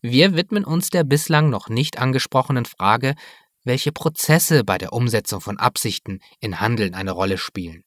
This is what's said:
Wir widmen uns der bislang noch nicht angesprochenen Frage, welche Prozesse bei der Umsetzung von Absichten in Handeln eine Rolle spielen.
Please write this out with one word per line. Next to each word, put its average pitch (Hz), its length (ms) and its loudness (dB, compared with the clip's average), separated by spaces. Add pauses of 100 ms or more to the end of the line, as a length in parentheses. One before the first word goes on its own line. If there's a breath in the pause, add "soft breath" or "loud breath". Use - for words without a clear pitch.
Wir 151 340 4
widmen 202 280 0
uns 165 280 -2
der 170 120 2
bislang 151 460 2
noch 113 180 -2
nicht 127 300 -2
angesprochenen 131 680 0
Frage, 120 500 0 (480 loud breath)
welche 131 280 -2
Prozesse 156 720 2
bei 95 140 -2
der 92 160 -8
Umsetzung 113 480 -2
von 101 160 -8
Absichten 101 640 -2 (200 soft breath)
in 98 200 -8
Handeln 107 340 0
eine 95 180 -6
Rolle 95 280 -2
spielen. 85 480 -10